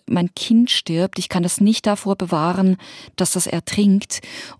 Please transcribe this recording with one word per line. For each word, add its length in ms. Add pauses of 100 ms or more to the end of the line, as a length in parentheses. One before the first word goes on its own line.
mein 280
Kind 340
stirbt, 500
ich 100
kann 120
das 200
nicht 240
davor 320
bewahren, 580 (400)
dass 160
das 160
ertrinkt. 720 (400)